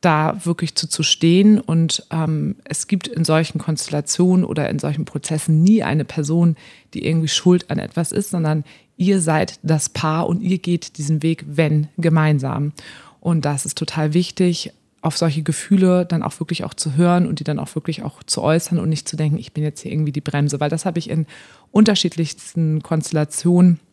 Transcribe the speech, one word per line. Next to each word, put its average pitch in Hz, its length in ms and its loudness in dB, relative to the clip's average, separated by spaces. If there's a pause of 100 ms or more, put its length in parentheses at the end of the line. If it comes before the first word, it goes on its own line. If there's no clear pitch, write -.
da 156 440 0
wirklich 170 300 -4
zu, 160 140 -4
zu - 140 -4
stehen. 196 560 4
Und, 165 520 -2
ähm, 156 520 -2
es - 240 -10
gibt 190 200 -2
in 170 160 -4
solchen 160 360 0
Konstellationen 180 840 0
oder - 260 -2
in 143 100 -4
solchen 147 260 -4
Prozessen 156 560 0
nie 208 220 4
eine 147 220 0
Person, 160 500 0 (380)
die - 120 -6
irgendwie 160 220 0
schuld 180 420 2
an 151 100 -2
etwas - 320 -4
ist, - 200 -4
sondern 156 320 0 (340)
ihr 190 240 2
seid 156 420 0
das 156 260 0
Paar 160 380 -2
und 175 140 0
ihr 185 160 0
geht 170 400 -4
diesen 151 260 0
Weg, 160 240 -2
wenn, 151 400 2 (100)
gemeinsam. 151 760 2 (460)
Und 160 260 0
das 147 220 -2
ist - 100 -8
total 151 380 -2
wichtig, 180 580 0 (300)
auf 160 140 0
solche 160 260 0
Gefühle 180 600 2
dann 175 160 -2
auch - 180 -6
wirklich - 240 -6
auch - 120 -10
zu 143 200 -4
hören 175 320 4
und 151 120 -4
die 151 40 -8
dann 147 140 -2
auch - 180 -8
wirklich 156 280 -6
auch - 200 -10
zu - 180 -4
äußern 165 380 2
und 117 100 -2
nicht 156 180 -4
zu - 80 -10
denken, 151 240 0
ich - 140 -14
bin 151 100 -4
jetzt 151 180 -6
hier - 100 -10
irgendwie 151 200 -2
die 147 100 -4
Bremse. 143 380 -2
Weil 147 100 0
das 160 160 -4
habe 175 140 -2
ich - 100 -10
in 160 160 -2 (460)
unterschiedlichsten 165 1120 0
Konstellationen 165 960 2 (140)